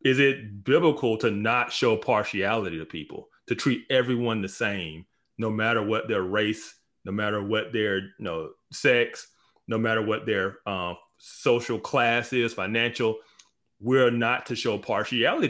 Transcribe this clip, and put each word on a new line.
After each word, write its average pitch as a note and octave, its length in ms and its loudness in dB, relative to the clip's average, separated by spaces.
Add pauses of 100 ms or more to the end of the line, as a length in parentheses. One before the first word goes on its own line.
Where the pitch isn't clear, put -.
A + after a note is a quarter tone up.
is C3 140 4
it A2 440 2
biblical C#3 540 4
to A2+ 140 2
not A2+ 420 0
show A2+ 240 4
partiality G#2 800 0
to D#2 80 -8
people, - 420 -12 (200)
to A#2+ 80 -2
treat B2 340 0
everyone A#2+ 520 0
the F#2+ 60 -4
same, F#2 580 -6 (320)
no A2 120 -2
matter A2 340 0
what G#2+ 240 -2
their G#2+ 160 0
race, G#2+ 520 -2 (280)
no F#2+ 80 -8
matter G#2 320 -2
what A2 300 -2
their, G#2+ 240 0
you G2 220 -6
know, E2 320 -6 (200)
sex, - 560 0 (400)
no A2+ 100 -2
matter A2+ 240 2
what G#2+ 240 -2
their, G2+ 400 -2
uh, F#2 280 -4 (240)
social A#2+ 640 0
class A#2+ 520 0
is, A#2+ 220 0
financial? A2+ 680 -2 (640)
We're B2 300 4
not A#2+ 360 0
to B2 80 -4
show G#2+ 220 -2
partiality A#2+ 720 0